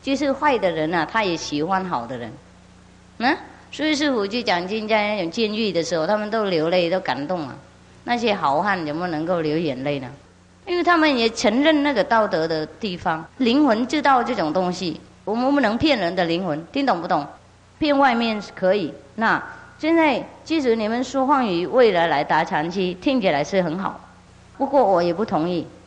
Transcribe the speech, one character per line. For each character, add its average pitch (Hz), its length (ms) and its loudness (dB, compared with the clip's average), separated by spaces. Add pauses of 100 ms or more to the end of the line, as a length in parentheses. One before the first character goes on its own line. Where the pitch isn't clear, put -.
就 277 140 0
是 277 160 0
坏 277 260 0
的 190 100 0
人 160 240 -2
啊， 165 160 0
他 220 140 -2
也 180 140 0
喜 147 260 -4
欢 190 220 -2
好 151 200 -4
的 123 140 -10
人， 117 140 -12 (880)
嗯？ 262 180 0 (340)
所 285 160 -4
以 311 80 2
师 285 160 0
父 220 160 0
去 226 160 -4
讲 180 240 0
经 214 220 -6
在 208 260 0
那 202 80 -4
种 165 80 -4
监 214 240 -2
狱 214 160 0
的 170 140 0
时 170 120 -2
候， 160 80 0
他 202 120 0
们 208 120 -4
都 214 180 -2
流 165 220 0
泪， 170 220 2
都 185 80 0
感 139 300 -4
动 170 180 -4
啊。 123 80 -12 (480)
那 240 140 -2
些 220 180 0
好 156 260 2
汉 190 240 0
怎 147 100 -4
么 175 120 -4
能 160 180 -4
够 175 160 0
流 151 160 0
眼 139 280 -4
泪 143 160 -2
呢？ 127 80 -10 (580)
因 359 100 -2
为 349 60 0
他 349 140 4
们 311 200 4
也 226 140 2
承 226 320 0
认 302 220 4
那 294 80 2
个 214 100 0
道 214 240 2
德 165 220 0
的 156 180 -2
地 185 300 -8
方， 165 280 -4 (120)
灵 262 280 4
魂 240 220 2
知 294 160 -2
道 262 180 4
这 233 140 -4
种 165 180 -2
东 180 200 0
西， 170 280 -6 (240)
我 196 80 -4
们 254 220 0
不 285 60 2
能 226 180 2
骗 285 180 2
人 180 200 -2
的 185 80 2
灵 170 200 0
魂， 165 280 -4
听 277 120 -2
懂 202 160 0
不 165 60 -8
懂？ 170 180 0 (540)
骗 294 180 2
外 269 200 4
面 226 260 -2
是 - 100 -14
可 185 220 2
以。 180 180 -2 (220)
那 208 260 0 (380)
现 320 180 2
在 302 280 2 (200)
即 320 160 0
使 247 160 2
你 220 100 -2
们 233 160 -2
说 262 220 -2
妄 269 220 2
语， 175 200 0
为 226 260 6
了 170 160 2
来 147 140 2
达 156 220 2
禅 160 240 -2
期， 180 260 -2
听 262 260 0
起 190 100 2
来 147 120 2
是 185 200 0
很 170 160 -2
好， - 220 -6 (580)
不 269 80 0
过 269 180 4
我 185 180 4
也 175 120 0
不 190 100 -2
同 175 240 0
意。 175 180 -4 (200)